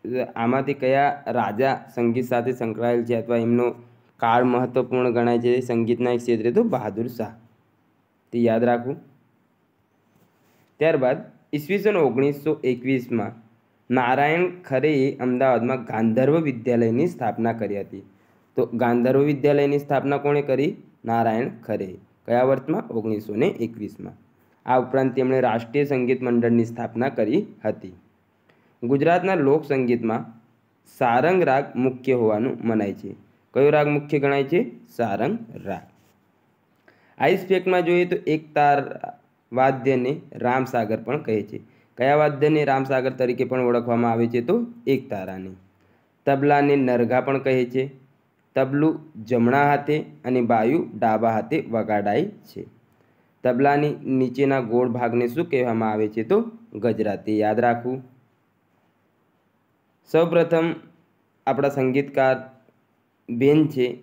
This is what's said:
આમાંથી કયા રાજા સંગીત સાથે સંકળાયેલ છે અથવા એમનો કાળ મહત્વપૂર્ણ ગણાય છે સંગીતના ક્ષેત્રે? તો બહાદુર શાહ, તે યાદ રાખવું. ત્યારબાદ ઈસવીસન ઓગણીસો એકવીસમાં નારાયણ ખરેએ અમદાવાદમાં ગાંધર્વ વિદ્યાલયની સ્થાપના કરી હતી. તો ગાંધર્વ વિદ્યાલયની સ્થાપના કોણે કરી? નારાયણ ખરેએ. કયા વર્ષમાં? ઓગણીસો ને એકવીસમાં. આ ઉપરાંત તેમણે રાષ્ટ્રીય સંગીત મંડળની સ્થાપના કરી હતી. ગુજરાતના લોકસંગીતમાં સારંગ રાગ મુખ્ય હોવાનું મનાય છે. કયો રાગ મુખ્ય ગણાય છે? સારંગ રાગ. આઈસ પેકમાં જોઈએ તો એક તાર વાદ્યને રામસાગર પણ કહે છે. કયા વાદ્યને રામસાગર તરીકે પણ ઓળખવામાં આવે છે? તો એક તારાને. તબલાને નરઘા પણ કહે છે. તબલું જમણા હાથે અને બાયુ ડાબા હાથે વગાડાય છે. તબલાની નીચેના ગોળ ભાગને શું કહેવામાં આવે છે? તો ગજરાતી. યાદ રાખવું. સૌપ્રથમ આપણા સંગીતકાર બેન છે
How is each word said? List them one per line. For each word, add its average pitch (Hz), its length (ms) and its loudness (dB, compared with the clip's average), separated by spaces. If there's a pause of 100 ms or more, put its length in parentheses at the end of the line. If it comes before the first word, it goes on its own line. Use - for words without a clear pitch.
(360)
આમાંથી 131 380 0
કયા 135 540 0
રાજા 117 580 -2 (100)
સંગીત 120 300 0
સાથે 120 260 -2
સંકળાયેલ 120 520 -2
છે 120 100 -2
અથવા 117 240 -2
એમનો 117 380 0 (420)
કાળ 120 260 4
મહત્વપૂર્ણ 123 640 0
ગણાય 120 300 2
છે 123 200 2
સંગીતના 120 580 0
ક્ષેત્રે? 120 340 0
તો 202 120 2
બહાદુર 113 440 -4
શાહ, 117 260 -8 (1000)
તે 120 80 -4
યાદ 113 240 2
રાખવું. 120 320 0 (1800)
ત્યારબાદ 147 400 2 (360)
ઈસવીસન 190 440 0
ઓગણીસો 143 680 0
એકવીસમાં 123 680 -2 (600)
નારાયણ 143 680 2
ખરેએ 135 560 0
અમદાવાદમાં 127 680 0
ગાંધર્વ 123 540 2
વિદ્યાલયની 120 680 0
સ્થાપના 113 460 -2
કરી 101 280 -6
હતી. 95 200 -14 (540)
તો - 180 0
ગાંધર્વ 120 460 4
વિદ્યાલયની 143 600 2
સ્થાપના 139 380 0
કોણે 143 240 0
કરી? 139 340 0 (300)
નારાયણ 117 440 0 (140)
ખરેએ. 101 340 -6 (280)
કયા 120 180 2
વર્ષમાં? 135 440 -2
ઓગણીસો 110 480 -6
ને 127 120 2
એકવીસમાં. 104 680 -8 (520)
આ 127 140 2
ઉપરાંત 127 360 0
તેમણે 127 240 0
રાષ્ટ્રીય 117 440 0
સંગીત 127 380 -2
મંડળની 117 440 2
સ્થાપના 117 440 -4
કરી 123 360 0 (200)
હતી. 104 260 -6 (920)
ગુજરાતના 151 520 2
લોકસંગીતમાં 131 840 0 (760)
સારંગ 139 460 2
રાગ 135 220 2 (100)
મુખ્ય 127 380 0
હોવાનું 113 500 0
મનાય 107 300 0
છે. 98 220 -12 (380)
કયો 139 160 4
રાગ 147 180 4
મુખ્ય 147 320 -2
ગણાય 139 240 0
છે? 151 280 -2 (160)
સારંગ 113 500 -4 (280)
રાગ. 95 220 -10 (1300)
આઈસ 180 300 0
પેકમાં 185 340 2
જોઈએ 175 240 2
તો 180 100 -2
એક 156 380 -4
તાર 143 240 4 (760)
વાદ્યને 131 680 0 (100)
રામસાગર 120 720 -2
પણ 139 180 -4
કહે 110 200 -2
છે. - 200 -14 (360)
કયા 135 180 2
વાદ્યને 151 500 2
રામસાગર 135 440 0
તરીકે 127 340 -2
પણ 127 160 -2
ઓળખવામાં 120 520 2
આવે 117 160 2
છે? 120 140 0
તો 208 240 0 (220)
એક 135 220 -2
તારાને. 95 420 -10 (720)
તબલાને 143 500 4
નરઘા 123 460 2
પણ 135 180 -2
કહે 131 260 0
છે. 131 380 -6 (520)
તબલું 139 680 -2
જમણા 123 440 4
હાથે 143 300 0
અને - 420 -4
બાયુ 120 440 2 (140)
ડાબા 110 300 2
હાથે 113 320 -2
વગાડાય 107 640 -2
છે. - 400 -14 (800)
તબલાની 143 520 2
નીચેના 131 640 0
ગોળ 120 280 0
ભાગને 120 380 0
શું 160 220 -4
કહેવામાં 113 420 0
આવે 107 160 0
છે? 110 160 -6
તો 214 280 0 (220)
ગજરાતી. 107 640 -2
યાદ 107 200 0
રાખવું. 120 440 -2 (2000)
સૌપ્રથમ 165 640 2 (760)
આપણા 135 220 0
સંગીતકાર 131 640 0 (920)
બેન 143 380 4
છે 123 340 -2